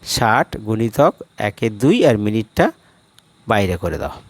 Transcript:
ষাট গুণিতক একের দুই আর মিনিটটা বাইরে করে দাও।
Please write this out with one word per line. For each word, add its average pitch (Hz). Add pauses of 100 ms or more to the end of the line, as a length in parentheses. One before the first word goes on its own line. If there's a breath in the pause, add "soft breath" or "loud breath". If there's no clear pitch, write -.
ষাট 120
গুণিতক 110 (220)
একের 107
দুই 165
আর 117
মিনিটটা 110 (760 soft breath)
বাইরে 101
করে 82
দাও। - (200)